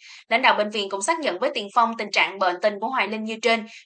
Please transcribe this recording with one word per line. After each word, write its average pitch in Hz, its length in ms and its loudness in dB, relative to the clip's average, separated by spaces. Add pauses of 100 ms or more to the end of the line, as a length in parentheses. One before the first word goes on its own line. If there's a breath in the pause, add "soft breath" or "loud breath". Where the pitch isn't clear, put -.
(300 loud breath)
Lãnh 233 120 2
đạo 294 160 6
bệnh 214 120 0
viện 208 200 -4
cũng 196 120 -4
xác 330 180 0
nhận 190 200 -2
với 262 140 0
Tiền 202 220 -6
Phong 226 220 2
tình 208 140 -6
trạng 190 280 0
bệnh 180 220 2
tình 208 200 2
của 220 60 -2
Hoài 247 200 -2
Linh 214 160 -6
như 220 180 -6
trên 226 260 2 (180 loud breath)